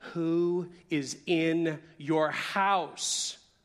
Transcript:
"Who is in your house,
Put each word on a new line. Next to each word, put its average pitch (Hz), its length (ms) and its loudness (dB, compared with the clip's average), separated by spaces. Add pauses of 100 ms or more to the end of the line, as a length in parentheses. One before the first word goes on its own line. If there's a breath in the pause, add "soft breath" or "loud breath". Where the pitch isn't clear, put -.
(120)
"Who 175 580 0 (200 loud breath)
is 139 340 -2
in 165 580 0 (140 loud breath)
your 156 340 2
house, - 1080 -2 (260)